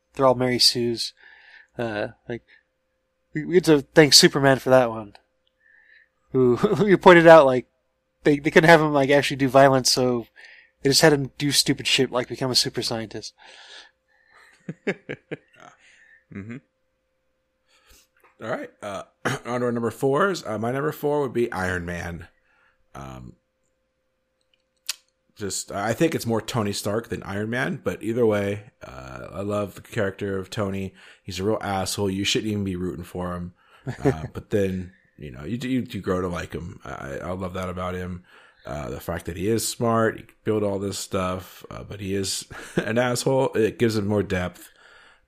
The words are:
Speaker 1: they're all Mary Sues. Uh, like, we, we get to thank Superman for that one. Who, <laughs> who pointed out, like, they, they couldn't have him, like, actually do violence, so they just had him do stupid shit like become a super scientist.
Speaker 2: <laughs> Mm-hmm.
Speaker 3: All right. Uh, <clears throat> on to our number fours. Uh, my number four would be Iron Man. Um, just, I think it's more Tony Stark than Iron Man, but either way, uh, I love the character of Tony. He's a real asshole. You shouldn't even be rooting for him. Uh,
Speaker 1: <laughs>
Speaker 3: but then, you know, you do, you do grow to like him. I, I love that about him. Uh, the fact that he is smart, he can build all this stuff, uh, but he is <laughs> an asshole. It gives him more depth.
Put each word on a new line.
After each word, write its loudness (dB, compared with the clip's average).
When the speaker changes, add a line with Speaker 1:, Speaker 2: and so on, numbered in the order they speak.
Speaker 1:
they're 2
all 6
Mary 0
Sues. 0
Uh, -6
like, -10
we, -6
we -2
get 6
to 6
thank 8
Superman 6
for -2
that 6
one. -12
Who, 4
<laughs> 0
who 2
pointed 8
out, 12
like, 0
they, 4
they -4
couldn't 6
have 10
him, 0
like, 2
actually 2
do 0
violence, 6
so 0
they 2
just 4
had 8
him -2
do 0
stupid -2
shit 0
like -4
become -4
a -2
super -2
scientist. -8
Speaker 2:
<laughs> -14
Mm-hmm. -14
Speaker 3:
All -10
right. -8
Uh, -10
<clears throat> -14
on -4
to 0
our -2
number -2
fours. -2
Uh, -6
my -4
number -4
four -2
would -4
be 0
Iron -4
Man. -10
Um, -16
just, -10
I -4
think 0
it's -6
more -2
Tony -4
Stark -4
than -8
Iron -6
Man, -4
but -6
either 0
way, 0
uh, -16
I -10
love -4
the -18
character -4
of -10
Tony. -6
He's -10
a -4
real 0
asshole. -4
You -4
shouldn't -2
even -2
be -4
rooting -8
for -8
him. -10
Uh, 0
Speaker 1:
<laughs> -18
Speaker 3:
but -16
then, -2
you -16
know, -16
you -8
do, -8
you -2
do -10
grow -2
to -4
like -8
him. -12
I, -12
I -8
love -8
that -6
about -8
him. -10
Uh, -10
the -10
fact -8
that -8
he -4
is 0
smart, 0
he -16
can -20
build -2
all -2
this -6
stuff, -6
uh, -14
but -14
he -6
is -4
<laughs> -18
an 0
asshole. 0
It 0
gives 2
him -2
more 0
depth. -6